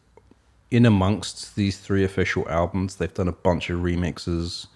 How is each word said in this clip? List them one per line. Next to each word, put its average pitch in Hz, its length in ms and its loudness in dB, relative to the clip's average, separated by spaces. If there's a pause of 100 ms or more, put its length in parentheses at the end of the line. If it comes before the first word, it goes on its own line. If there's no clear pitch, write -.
(680)
in 120 180 6
amongst 101 680 2
these 98 220 0
three 98 260 0
official 95 460 -2
albums, 90 460 -2
they've - 180 -6
done 92 140 -2
a 90 40 -2
bunch - 380 -2
of 87 120 -4
remixes. 87 840 -4 (100)